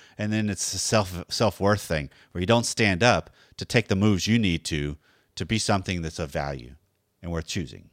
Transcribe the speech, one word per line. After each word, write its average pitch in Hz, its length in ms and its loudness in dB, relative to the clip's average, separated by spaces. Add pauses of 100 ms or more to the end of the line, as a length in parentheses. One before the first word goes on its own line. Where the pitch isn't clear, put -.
(180)
And 107 140 -2
then 107 180 0
it's - 240 -4
a 95 40 -6
self, 90 500 0
self-worth 101 540 2
thing 76 280 -2 (220)
where 90 80 -6
you 90 60 -2
don't 117 200 4
stand 101 360 2
up 110 280 4 (280)
to 98 60 -6
take - 240 2
the 104 80 2
moves 101 300 4
you 110 120 4
need 87 260 0
to, 73 320 -4 (400)
to 90 100 -6
be 110 120 0
something 95 440 -2
that's 80 160 -8
of 78 120 -6
value 71 440 -6 (480)
and 87 100 -8
worth 82 140 -4
choosing. 60 460 -8